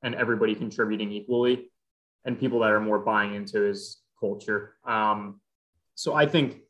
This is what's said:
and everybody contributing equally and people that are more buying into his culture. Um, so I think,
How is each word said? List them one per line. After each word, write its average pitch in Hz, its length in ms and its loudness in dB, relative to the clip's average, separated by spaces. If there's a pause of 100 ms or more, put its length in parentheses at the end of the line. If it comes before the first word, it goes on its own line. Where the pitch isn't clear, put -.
and 120 140 -4
everybody 110 400 2
contributing 107 560 -4
equally 123 600 0 (520)
and 123 160 -6
people 120 200 0
that 110 120 4
are 107 80 4
more 107 200 2
buying 104 360 0
into 101 240 -4
his 101 380 -2 (200)
culture. 104 580 -4 (100)
Um, 107 560 -2 (540)
so - 180 -4
I 151 120 6
think, 147 440 2